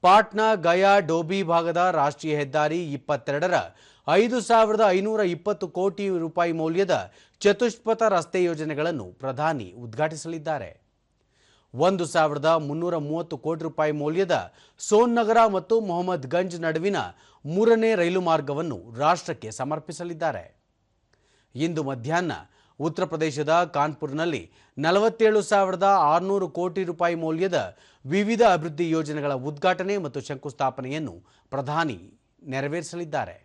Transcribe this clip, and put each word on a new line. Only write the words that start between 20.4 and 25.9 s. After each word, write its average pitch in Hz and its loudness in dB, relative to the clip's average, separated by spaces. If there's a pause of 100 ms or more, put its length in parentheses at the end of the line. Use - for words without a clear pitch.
ಇಂದು 156 -4
ಮಧ್ಯಾಹ್ನ 139 -4 (480)
ಉತ್ತರ 170 -2
ಪ್ರದೇಶದ 156 0
ಕಾನ್ಪುರ್ನಲ್ಲಿ 147 -4 (360)
ನಲವತ್ತೇಳು 214 2
ಸಾವಿರದ 185 2
ಆರುನೂರು 185 2